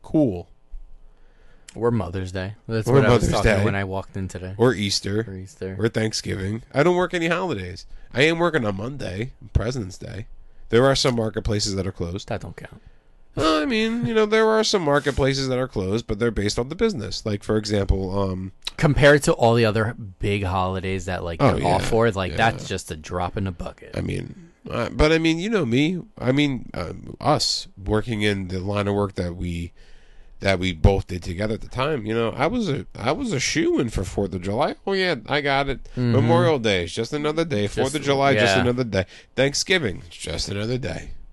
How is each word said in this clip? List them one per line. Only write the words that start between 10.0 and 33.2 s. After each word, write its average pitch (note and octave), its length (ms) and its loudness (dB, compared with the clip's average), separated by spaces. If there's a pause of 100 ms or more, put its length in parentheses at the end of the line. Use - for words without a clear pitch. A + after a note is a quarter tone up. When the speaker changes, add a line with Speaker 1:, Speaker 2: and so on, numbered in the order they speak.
Speaker 1:
There A#2+ 160 6
are C#3 100 6
some C3 200 2
marketplaces G#2+ 600 -2
that F#2 100 -2
are F#2+ 60 -4
closed. F2+ 380 -8
Speaker 2:
That F#2+ 120 -6
don't E2 140 -14
count. - 260 -18 (540)
Speaker 1:
Well, D#4 260 2
I D4+ 40 -2
mean, A3+ 400 0
you A#3 80 -2
know, A3 120 6
there A3 220 4
are A3 160 4
some G3+ 200 2
marketplaces C#3 680 2
that B2+ 100 0
are C3 80 -2
closed, G#2 400 -2
but G#2 120 -6
they're A#2+ 120 2
based G2+ 260 -2
on B2 120 -4
the D#3+ 60 -8
business. F3 500 -2
Like, G#2 180 -2
for A2 140 0
example, G2 600 0
um, F#2+ 340 -2 (260)
Speaker 2:
Compared D3 460 6
to E3 100 2
all A#2 200 4
the A#2 120 6
other A2 300 2 (240)
big G2+ 240 0
holidays F#2 600 -2
that, F2+ 180 -4
like, E2+ 180 -4
Speaker 1:
Oh, B2 140 6
Speaker 2:
they're - 120 -2
off F#2+ 140 2
Speaker 1:
yeah. - 60 -4
Speaker 2:
for, A#2 240 4
like, F#2 200 -4
Speaker 1:
Yeah. - 60 -4
Speaker 2:
that's A2+ 300 0
just - 240 -8
a - 60 -6
drop F2 400 -6
in G2+ 80 -2
the F#2+ 60 -4
bucket. - 440 -12
Speaker 1:
I - 60 -4
mean, F#2 480 -8 (200)
uh, A#2 200 -4
but D3+ 220 2
I D#3+ 60 4
mean, D#3+ 220 2
you G3 100 -4
know G3 160 0
me. D3+ 340 2 (180)
I B2 140 0
mean, C#3 420 0
uh, F2 200 -6 (280)
us - 460 0 (140)
working G#2+ 400 0
in G2+ 260 0
the F#2 120 -6
line G2+ 280 -2
of G2+ 80 0
work G2+ 200 -2
that F2 200 -4
we, E2+ 360 -6 (720)
that F#2+ 180 0
we F#2 140 0
both G2 340 4
did F2+ 160 -6
together G2+ 300 -4
at G2+ 80 -6
the - 80 -12
time, C3 360 -2
you G#2+ 80 -2
know, A#2 180 0
I D3 160 0
was A3+ 220 -2
a, - 160 -4 (120)
I A2 160 -2
was A#3+ 180 -4